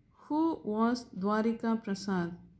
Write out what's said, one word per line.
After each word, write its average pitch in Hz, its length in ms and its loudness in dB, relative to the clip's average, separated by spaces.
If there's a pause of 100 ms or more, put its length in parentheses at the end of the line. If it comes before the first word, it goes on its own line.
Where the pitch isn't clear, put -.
(320)
Who 320 360 0
was 226 320 2 (160)
द्वारिका 220 600 0
प्रसाद? 196 720 -4 (120)